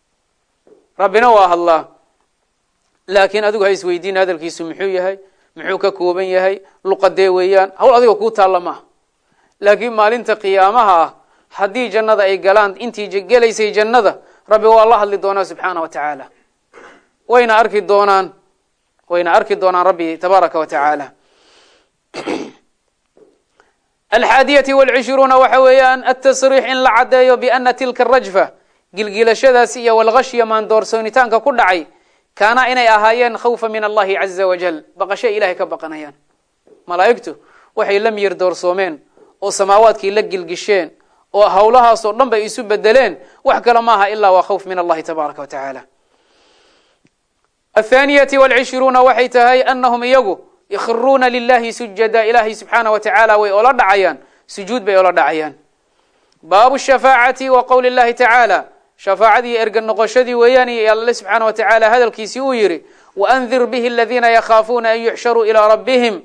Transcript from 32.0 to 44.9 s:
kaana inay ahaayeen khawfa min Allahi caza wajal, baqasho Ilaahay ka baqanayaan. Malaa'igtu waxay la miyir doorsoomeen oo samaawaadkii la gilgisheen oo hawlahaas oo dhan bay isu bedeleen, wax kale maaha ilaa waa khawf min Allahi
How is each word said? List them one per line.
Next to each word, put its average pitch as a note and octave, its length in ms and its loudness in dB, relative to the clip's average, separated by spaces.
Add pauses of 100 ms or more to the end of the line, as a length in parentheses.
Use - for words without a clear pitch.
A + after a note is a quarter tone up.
kaana A#3+ 340 0
inay B3 200 0
ahaayeen A3 500 2
khawfa A3+ 300 -4
min A3 160 -6
Allahi G#3 320 -2
caza F#3+ 300 -4
wajal, F3+ 380 -4 (120)
baqasho G3 320 -6
Ilaahay G#3 260 -2
ka F3+ 120 -6
baqanayaan. D#3 480 -14 (720)
Malaa'igtu F3+ 500 -2 (400)
waxay G3+ 220 -2
la A3 120 -2
miyir G3+ 240 -4
doorsoomeen F3+ 680 -4 (420)
oo G3 80 -4
samaawaadkii G3 600 2
la G#3 120 -2
gilgisheen F3 680 -4 (420)
oo G3+ 160 2
hawlahaas A3 560 4
oo G#3 80 -2
dhan A#3+ 180 -2
bay G#3+ 140 -2
isu G#3+ 200 -10
bedeleen, G#3+ 520 0 (280)
wax A3 180 0
kale A#3 180 2
maaha G#3 300 0
ilaa G#3 200 2
waa F#3 120 4
khawf F#3+ 240 -4
min F3+ 120 -6
Allahi E3+ 240 -2